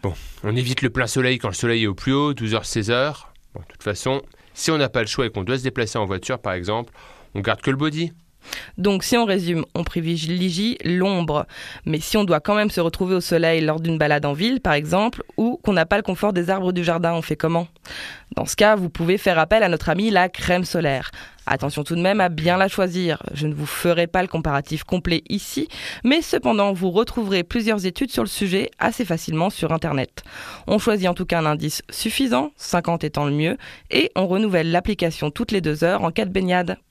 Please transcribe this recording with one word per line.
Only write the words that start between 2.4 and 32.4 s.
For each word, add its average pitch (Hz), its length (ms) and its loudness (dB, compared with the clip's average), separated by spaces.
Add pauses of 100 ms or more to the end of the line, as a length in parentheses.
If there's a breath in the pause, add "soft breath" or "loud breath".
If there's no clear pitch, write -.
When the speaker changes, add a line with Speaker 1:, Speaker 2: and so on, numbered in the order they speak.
Speaker 1:
heures, 107 120 -2
seize 107 240 -2
heures. 135 420 -2 (220)
Bon, - 60 -14
de - 60 -18
toute - 160 -20
façon, 127 400 -2 (320 soft breath)
si - 160 -4
on 156 80 2
n'a 135 120 2
pas 123 100 0
le 110 60 0
choix 123 200 -2
et 107 40 -2
qu'on 101 120 -6
doit 123 160 -2
se 123 60 -8
déplacer 120 340 -2
en 107 60 0
voiture, 98 340 -4
par 98 140 -4
exemple, 104 400 -4 (420 loud breath)
on 104 60 -4
garde 110 220 -2
que 143 80 0
le 135 60 0
body. 156 360 -2 (680 loud breath)
Speaker 2:
Donc 190 260 0
si - 120 2
on 233 80 4
résume, 180 400 0 (100)
on 170 100 -2
privilégie 170 1000 -2
l'ombre. 175 600 0 (380 loud breath)
Mais 156 160 0
si - 160 -2
on 208 80 4
doit 165 160 4
quand 208 140 0
même 208 160 2
se - 100 -2
retrouver 180 340 2
au 180 60 2
soleil 165 400 4
lors 156 200 2
d'une 165 180 0
balade 147 280 2
en 143 60 0
ville, 220 280 0
par 165 140 2
exemple, 175 480 0 (140)
ou 233 260 0
qu'on 214 100 2
n'a 170 140 4
pas 202 100 2
le 214 60 0
confort 202 300 0
des 175 180 0
arbres 190 220 2
du 175 120 0
jardin, 170 300 0
on 165 80 -2
fait 151 140 -4
comment ? 165 320 0 (680 loud breath)
Dans - 120 -2
ce - 100 -6
cas, 214 200 6
vous 180 140 0
pouvez 175 280 0
faire 175 200 2
appel 214 240 4
à 190 60 4
notre 170 200 0
amie 196 220 2
la 185 180 6
crème 180 360 0
solaire. 147 460 -2 (380 loud breath)
Attention 147 360 -2
tout 165 100 -4
de 170 60 0
même 196 200 4
à 180 80 4
bien 170 280 2
la 190 100 4
choisir. 180 560 0 (100)
Je 147 140 -4
ne 151 80 -2
vous 147 120 -6
ferai 170 420 2
pas 185 120 0
le 185 60 0
comparatif 151 560 -2
complet 170 460 0
ici, 269 400 -4 (340 loud breath)
mais 277 180 4
cependant, 208 520 2
vous 185 180 0
retrouverez 196 540 0
plusieurs 214 420 0
études 226 240 -4
sur 233 140 0
le 202 40 -4
sujet 190 400 -2 (120)
assez 240 240 0
facilement 170 440 -2
sur 160 240 -2
Internet. 147 520 -2 (420 loud breath)
On 208 140 4
choisit 202 280 2
en 175 60 2
tout 185 100 -4
cas 170 140 2
un 160 80 2
indice 151 420 -2
suffisant, 254 680 0